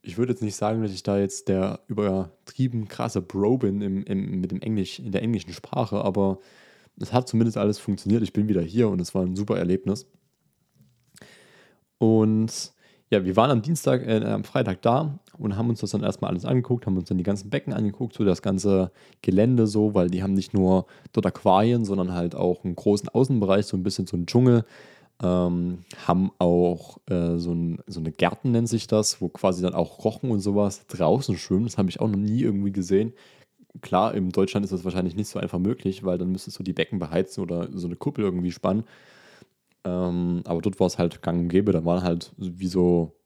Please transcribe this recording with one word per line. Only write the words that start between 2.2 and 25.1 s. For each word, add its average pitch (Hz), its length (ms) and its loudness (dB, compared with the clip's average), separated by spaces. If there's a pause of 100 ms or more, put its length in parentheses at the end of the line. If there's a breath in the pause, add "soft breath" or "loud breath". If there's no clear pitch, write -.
krasse 117 340 -4
Bro 104 380 0
bin 101 220 0
im, 98 240 -2
im, 98 360 -4
mit 90 100 -4
dem 92 100 -6
Englisch, 104 380 -4
in 120 120 -10
der 95 100 -2
englischen 110 320 -4
Sprache, 104 500 -4
aber 98 360 0 (600 loud breath)
es - 140 -8
hat 127 140 2
zumindest 113 300 0
alles 104 220 0
funktioniert. 104 440 0
Ich 98 100 -4
bin 107 160 0
wieder 92 120 2
hier 104 280 0
und 92 100 0
es 87 140 -4
war 95 100 0
ein 92 120 -2
super 104 220 -2
Erlebnis. 95 500 -2 (1900 loud breath)
Und 110 760 4 (380 soft breath)
ja, 101 140 2
wir 92 100 0
waren 113 140 6
am 120 120 4
Dienstag, 131 440 0
äh, 110 180 2
am 107 200 -2
Freitag 107 400 -2
da 139 360 0 (180)
und 104 180 -4
haben 113 140 -2
uns 117 100 -2
das 104 120 -6
dann 104 120 -2
erstmal 104 260 -2
alles 90 160 -4
angeguckt, 123 400 0
haben 95 120 0
uns 90 120 -4
dann 98 80 0
die 90 60 0
ganzen 101 260 -4
Becken 139 240 -4
angeguckt, 110 400 -4
so - 100 -2
das 92 180 2
ganze 95 500 2 (300 soft breath)
Gelände 110 460 4
so, 104 280 2
weil 90 140 4
die 92 120 -2
haben 98 120 0
nicht 95 200 0
nur 92 320 4 (260 loud breath)
dort 104 140 0
Aquarien, 107 600 4
sondern 95 280 -2
halt 87 220 -2
auch 90 280 0
einen 90 120 -4
großen 104 340 2
Außenbereich, 104 560 2
so - 100 -6
ein 92 80 -2
bisschen 95 220 -2
so - 100 -6
ein 87 120 -2
Dschungel, 123 360 6 (600 loud breath)